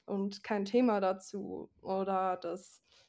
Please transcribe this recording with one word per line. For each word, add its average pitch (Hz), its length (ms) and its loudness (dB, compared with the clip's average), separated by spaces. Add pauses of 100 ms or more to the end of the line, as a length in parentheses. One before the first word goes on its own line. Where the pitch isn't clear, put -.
und 196 360 -4
kein 208 220 0
Thema 226 360 4
dazu 190 720 -2 (120)
oder 190 560 0
dass 180 440 -8 (260)